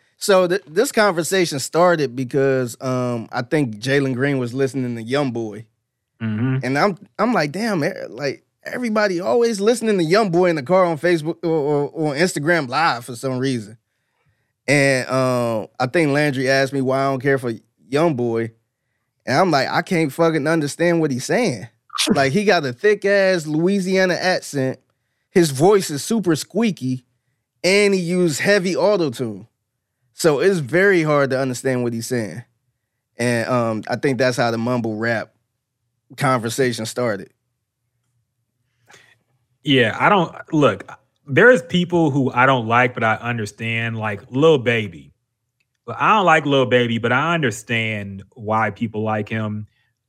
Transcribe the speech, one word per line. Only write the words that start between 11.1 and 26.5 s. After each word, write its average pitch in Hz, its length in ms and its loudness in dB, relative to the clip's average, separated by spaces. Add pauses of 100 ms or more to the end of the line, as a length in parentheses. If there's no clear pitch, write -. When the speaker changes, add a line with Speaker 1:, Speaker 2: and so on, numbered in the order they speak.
Speaker 1:
or, 170 60 -2
or, 147 400 0
or 151 240 -4
Instagram 160 560 0
Live 139 340 0
for 123 140 -14
some 131 200 -4
reason." 120 400 -4 (880)
And, 139 420 2
um, 123 580 -2 (120)
I 131 80 0
think 151 240 2
Landry 135 380 0
asked 135 220 2
me 139 80 -4
why 131 220 0
I 135 100 0
don't 131 100 -4
care 139 160 2
for 120 140 -4 (380)
Young 151 260 0
Boy. 113 360 -2 (760)
And 127 120 0
I'm 180 140 4
like, 135 160 2
"I 143 140 -2
can't 160 320 -2
fucking 160 340 0
understand 165 540 0
what 151 100 0
he's 123 140 -6
saying." 151 480 -2
Speaker 3:
<laughs> - 420 -2
Speaker 1:
Like, 135 160 2
he 202 140 0
got 175 200 2
a 127 60 -4
thick 208 320 0
ass 190 420 2
Louisiana 185 680 0
accent. 143 640 -2 (520)
His 170 200 4
voice 180 380 4
is 143 140 -6
super 180 340 0
squeaky, 143 640 -4 (600)